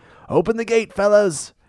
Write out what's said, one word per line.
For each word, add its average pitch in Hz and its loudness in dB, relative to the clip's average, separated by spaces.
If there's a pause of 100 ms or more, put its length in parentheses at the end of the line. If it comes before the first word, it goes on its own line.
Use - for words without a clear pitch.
(280)
open 175 -2
the 226 -6
gate, 226 -2
fellas. 202 0 (160)